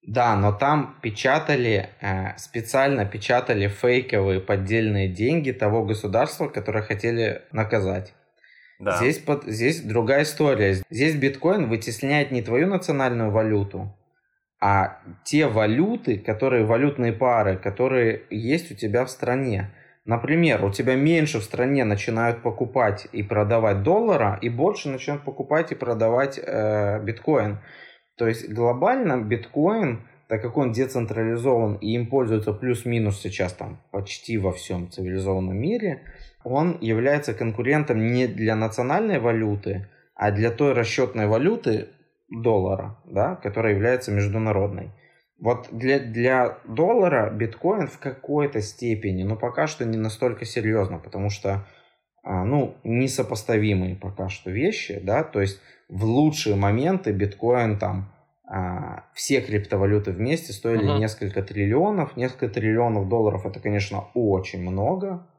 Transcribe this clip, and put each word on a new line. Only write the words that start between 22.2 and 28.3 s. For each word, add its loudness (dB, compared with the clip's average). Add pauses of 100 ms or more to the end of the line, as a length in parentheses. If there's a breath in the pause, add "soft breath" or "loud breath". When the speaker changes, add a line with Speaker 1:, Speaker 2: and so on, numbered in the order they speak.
Speaker 1:
покупать 0
и -4
продавать 2
доллара, 2
и 0
больше 0
начинают -6
покупать -2
и -6
продавать, 0
э, 0
биткоин. 0 (580 loud breath)
То 0
есть -4